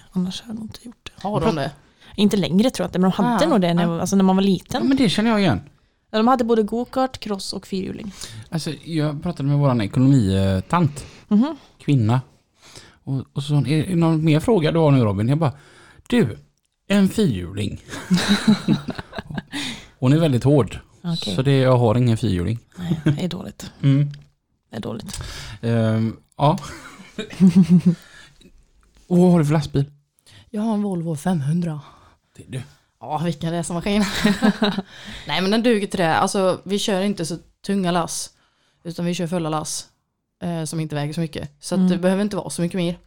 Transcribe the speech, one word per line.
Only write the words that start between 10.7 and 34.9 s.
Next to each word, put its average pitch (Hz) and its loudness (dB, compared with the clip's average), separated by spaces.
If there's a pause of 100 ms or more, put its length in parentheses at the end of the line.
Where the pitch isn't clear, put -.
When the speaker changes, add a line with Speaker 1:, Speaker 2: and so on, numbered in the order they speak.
Speaker 1:
Mhm. 262 2 (240)
Speaker 3:
kvinna. 127 2 (840)
Och, 135 -6 (180)
och 139 -6
så 143 -10
sa 147 0
hon, 147 2
"Är 156 0
det 185 -2
någon 165 2
mer 156 4
fråga 165 2
du 165 0
har 151 4
nu, 131 6
Robin?" 104 2
Jag 151 2
bara, 165 0 (540)
"Du, 175 2 (500)
en 196 4
fyrhjuling." 104 -2 (280)
<laughs> 180 2 (1800)
Hon 131 4
är 156 4
väldigt 143 2
hård. 131 2 (240)
Speaker 1:
Okej. 175 -6
Speaker 3:
Så 131 -2
det, 135 4
jag 127 4
har 117 4
ingen 120 4
fyrhjuling. 101 -2 (180)
Speaker 1:
Nej, 175 -4
det 147 0
är 185 -2
dåligt. - -12 (120)
Speaker 3:
Mm. 143 2 (600)
Speaker 1:
Det 117 -16
är 104 -10
dåligt. 110 -12 (400)
Speaker 3:
Ehm, 113 0 (220)
ja. 151 2 (580)
<laughs> - -10 (1700)
Och 180 2
vad 180 6
har 175 6
du 147 4
för 147 0
lastbil? 143 0 (640)
Speaker 2:
Jag 208 -6
har 220 -2
en 208 -2
Volvo 170 -4
femhundra. 156 -2 (540)
Speaker 3:
Det - -20
är - -20
du. 135 -8 (380)
Speaker 2:
Ja, 135 -8
vilken 170 -4
racermaskin. 175 -2 (100)
<laughs> - -4 (1040)